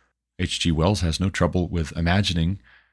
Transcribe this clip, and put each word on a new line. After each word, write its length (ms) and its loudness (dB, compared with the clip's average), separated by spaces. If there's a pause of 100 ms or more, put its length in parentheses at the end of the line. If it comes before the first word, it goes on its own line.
(380)
H 220 -2
G 100 2
Wells 300 2
has 200 0
no 100 0
trouble 380 0
with 280 -4
imagining 640 0 (320)